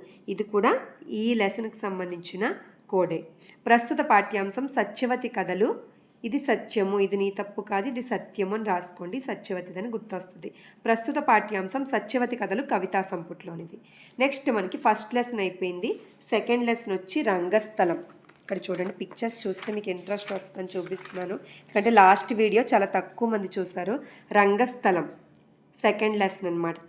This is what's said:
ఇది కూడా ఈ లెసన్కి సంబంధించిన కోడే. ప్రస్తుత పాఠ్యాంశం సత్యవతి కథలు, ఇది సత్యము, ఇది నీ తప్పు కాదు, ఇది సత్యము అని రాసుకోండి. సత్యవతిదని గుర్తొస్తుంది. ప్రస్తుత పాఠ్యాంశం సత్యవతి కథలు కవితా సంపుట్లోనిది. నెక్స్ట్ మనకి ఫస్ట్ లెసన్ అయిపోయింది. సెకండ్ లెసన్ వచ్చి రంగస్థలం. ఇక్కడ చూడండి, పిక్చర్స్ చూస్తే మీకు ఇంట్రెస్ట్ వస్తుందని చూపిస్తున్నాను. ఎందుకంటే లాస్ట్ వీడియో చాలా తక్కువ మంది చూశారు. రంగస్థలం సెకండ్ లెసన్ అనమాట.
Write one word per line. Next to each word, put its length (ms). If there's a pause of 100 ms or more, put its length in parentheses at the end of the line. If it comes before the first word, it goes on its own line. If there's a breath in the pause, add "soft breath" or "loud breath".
(280 loud breath)
ఇది 260
కూడా 200 (500)
ఈ 20 (160)
లెసన్కి 440
సంబంధించిన 680 (360)
కోడే. 320 (440 loud breath)
ప్రస్తుత 340 (120)
పాఠ్యాంశం 560 (100)
సత్యవతి 640
కథలు, 320 (520 soft breath)
ఇది 160
సత్యము, 680
ఇది 160
నీ 40 (120)
తప్పు 320
కాదు, 220
ఇది 180
సత్యము 460
అని 140
రాసుకోండి. 560
సత్యవతిదని 680
గుర్తొస్తుంది. 540 (360 loud breath)
ప్రస్తుత 320 (120)
పాఠ్యాంశం 540 (100)
సత్యవతి 480
కథలు 280
కవితా 400
సంపుట్లోనిది. 680 (420 soft breath)
నెక్స్ట్ 280 (100)
మనకి 280
ఫస్ట్ 320
లెసన్ 280
అయిపోయింది. 440 (400 loud breath)
సెకండ్ 400
లెసన్ 280
వచ్చి 200 (140)
రంగస్థలం. 680 (440)
ఇక్కడ 140 (100)
చూడండి, 340
పిక్చర్స్ 420
చూస్తే 320
మీకు 200
ఇంట్రెస్ట్ 420
వస్తుందని 400
చూపిస్తున్నాను. 580 (240 loud breath)
ఎందుకంటే 400
లాస్ట్ 420
వీడియో 300
చాలా 260
తక్కువ 380
మంది 240
చూశారు. 380 (420 loud breath)
రంగస్థలం 680 (680)
సెకండ్ 500
లెసన్ 300
అనమాట. 240 (120)